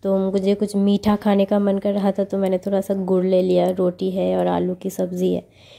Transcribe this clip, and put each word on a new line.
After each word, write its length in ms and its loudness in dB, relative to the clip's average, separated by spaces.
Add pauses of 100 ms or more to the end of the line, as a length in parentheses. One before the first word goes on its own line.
तो 280 0
मुझे 240 0
कुछ 200 -4
मीठा 400 2
खाने 300 2
का 140 0
मन 180 0
कर 160 -2
रहा 180 0
था 120 -2
तो 140 -4
मैंने 200 0
थोड़ा 240 -2
सा 120 -2
गुड़ 320 0
ले 160 4
लिया, 280 2
रोटी 420 -2
है 260 -2
और 100 0
आलू 280 -2
की 140 -8
सब्ज़ी 440 -2
है। 80 -4 (380)